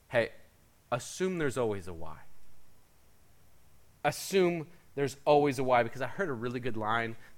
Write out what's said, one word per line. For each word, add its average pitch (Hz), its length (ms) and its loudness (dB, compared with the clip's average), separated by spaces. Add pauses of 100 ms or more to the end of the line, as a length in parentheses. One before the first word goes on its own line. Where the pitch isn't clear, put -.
"Hey, 117 240 2 (580)
assume 180 480 -2
there's 147 180 0
always 104 300 0
a 92 60 -8
why. 80 300 -8 (1800)
Assume 175 640 2 (280)
there's 139 300 -2
always 147 360 6
a 135 40 0
why," 123 200 6
because 113 180 -4
I 127 60 -2
heard 190 200 -4
a 147 40 -4
really 120 260 -4
good 123 180 -2
line 113 400 0 (220)